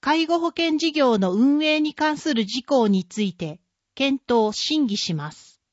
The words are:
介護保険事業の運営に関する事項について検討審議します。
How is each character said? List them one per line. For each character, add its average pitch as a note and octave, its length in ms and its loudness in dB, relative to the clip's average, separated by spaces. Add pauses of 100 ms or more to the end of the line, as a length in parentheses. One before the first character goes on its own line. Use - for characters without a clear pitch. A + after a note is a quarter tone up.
介 D#4+ 260 0
護 E4+ 120 0
保 E4 100 0
険 E4 280 0
事 D#4 160 0
業 C4 260 2
の F#3 140 2
運 C#4 320 2
営 D#4 160 2
に D4+ 120 0
関 D4+ 240 -2
す D4+ 160 -4
る A3+ 120 0
事 A3+ 180 -6
項 B3 240 2
に F#3+ 180 2
つ - 180 -6
い F#3+ 100 -2
て E3 280 -10 (360)
検 C4+ 260 0
討 G#3+ 340 0
審 D4+ 300 0
議 G3+ 100 -2
し - 180 -4
ま D3 180 -8
す。 - 280 -20 (120)